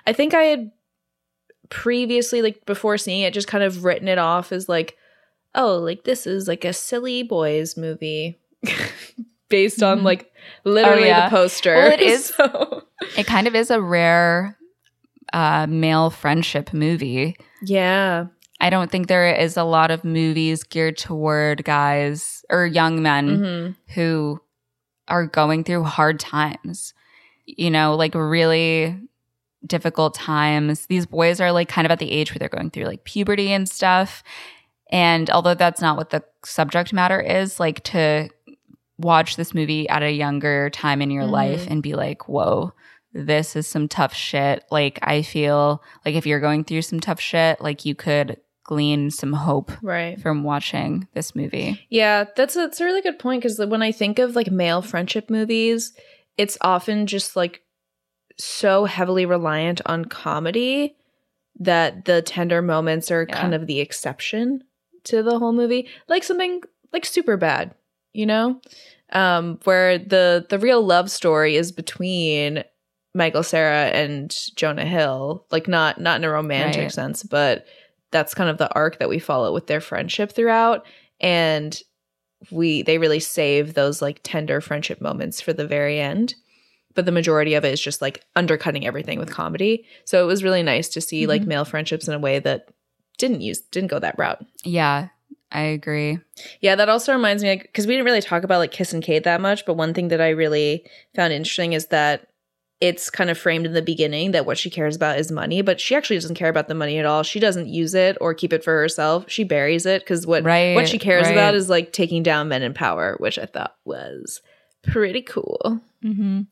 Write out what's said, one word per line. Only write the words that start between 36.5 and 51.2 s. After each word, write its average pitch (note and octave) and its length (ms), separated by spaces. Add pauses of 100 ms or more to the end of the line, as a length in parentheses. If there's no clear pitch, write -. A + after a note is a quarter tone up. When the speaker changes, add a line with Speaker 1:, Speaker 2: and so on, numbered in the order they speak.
Speaker 2:
matter F#3 280
is, F#3+ 400
like, D#3+ 240
to D#3 440 (720)
watch E3 380
this E3+ 160
movie D#3 380
at D3 120
a D3 80
younger C#3+ 600
time C#3+ 320
in C#3 80
your C#3 140
Speaker 1:
Mm-hmm. C#3 80
Speaker 2:
life C#3 360
and D#3 140
be D3 120
like, C#3 360
"Whoa, C#3+ 420 (400)
this D3+ 420
is D#3 120
some D3+ 220
tough - 260
shit." C#3 560
Like, C#3+ 320
I D3 180
feel D3 600 (240)
like D3+ 80
if D#3+ 100
you're D3 160
going D3+ 240
through D#3+ 180
some E3 180
tough E3+ 200
shit, E3 400
like, D3 240
you D3 100
could D3 440 (260)
glean D3 460
some D3 240
hope D3 360 (120)
Speaker 1:
Right. F3 380
Speaker 2:
from D3+ 240
watching D3 680
this - 240